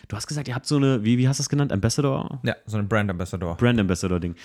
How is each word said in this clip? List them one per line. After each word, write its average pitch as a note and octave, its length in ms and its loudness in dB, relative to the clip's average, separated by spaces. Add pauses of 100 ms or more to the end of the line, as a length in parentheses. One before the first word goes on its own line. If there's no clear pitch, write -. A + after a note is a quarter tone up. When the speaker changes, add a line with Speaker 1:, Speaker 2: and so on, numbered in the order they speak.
Speaker 1:
du - 80 -8
hast G#2+ 120 -8
gesagt, D3 200 -6
ihr B2 80 -4
habt B2 100 -8
so D3+ 120 2
eine, C3+ 260 2
wie, A#2 140 4
wie B2+ 100 4
hast C3+ 120 2
du - 40 -4
das - 60 -4
genannt? C#3+ 220 0
Ambassador? C3+ 720 0
Speaker 2:
Ja, B2 120 0 (100)
so G#2+ 120 -4
eine G2+ 100 -2
Brand G#2 220 0
Ambassador. F2 480 -4
Speaker 1:
Brand A#2+ 220 4
Ambassador F2+ 400 2
Ding. E2+ 260 -4